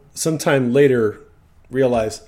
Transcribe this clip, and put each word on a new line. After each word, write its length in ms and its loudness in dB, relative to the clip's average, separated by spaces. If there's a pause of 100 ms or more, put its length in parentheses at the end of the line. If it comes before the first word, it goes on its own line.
(140)
sometime 580 -2
later 480 2 (500)
realize, 580 -2